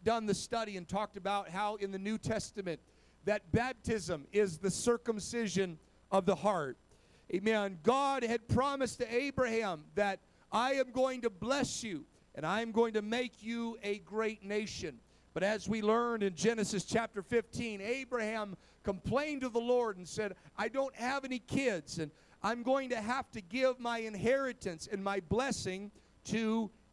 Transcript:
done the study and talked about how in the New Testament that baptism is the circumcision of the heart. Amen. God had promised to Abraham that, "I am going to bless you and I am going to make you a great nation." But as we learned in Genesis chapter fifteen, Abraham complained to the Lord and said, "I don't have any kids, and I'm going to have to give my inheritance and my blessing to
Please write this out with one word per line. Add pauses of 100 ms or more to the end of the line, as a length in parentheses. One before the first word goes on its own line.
done
the
study
and
talked
about
how
in
the
New
Testament (440)
that
baptism
is
the
circumcision (320)
of
the
heart. (580)
Amen.
God
had
promised
to
Abraham (100)
that, (320)
"I
am
going
to
bless
you (300)
and
I
am
going
to
make
you
a
great
nation." (320)
But
as
we
learned
in
Genesis
chapter
fifteen,
Abraham (280)
complained
to
the
Lord
and
said, (200)
"I
don't
have
any
kids,
and (300)
I'm
going
to
have
to
give
my
inheritance
and
my
blessing (360)
to (220)